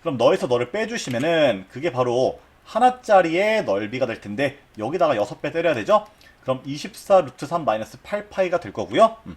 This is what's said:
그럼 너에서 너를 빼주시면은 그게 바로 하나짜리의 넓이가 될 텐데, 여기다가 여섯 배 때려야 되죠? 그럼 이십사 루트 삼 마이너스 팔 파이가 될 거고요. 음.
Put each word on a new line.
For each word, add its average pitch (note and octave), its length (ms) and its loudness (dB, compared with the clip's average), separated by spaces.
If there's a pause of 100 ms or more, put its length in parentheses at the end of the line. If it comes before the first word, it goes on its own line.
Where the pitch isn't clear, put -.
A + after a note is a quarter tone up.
그럼 D3+ 160 -4
너에서 E3 300 2
너를 B2 240 0
빼주시면은 D3+ 960 -2
그게 F3 220 -6
바로 B2 480 0 (260)
하나짜리의 G#3+ 1000 2
넓이가 G#2+ 420 -2
될 A2 140 -8
텐데, C3 360 -4 (220)
여기다가 D3+ 360 0
여섯 F3 260 -4
배 F#3+ 100 -4
때려야 E3 240 0
되죠? F#3+ 320 2 (340)
그럼 C3 240 -4
이십사 F3+ 560 2
루트 C#3+ 240 -10
삼 E3+ 180 -6
마이너스 A2 380 -4
팔 G#3 280 -8
파이가 F3+ 300 -2
될 - 140 -10
거고요. A3 440 2 (100)
음. F2+ 100 -14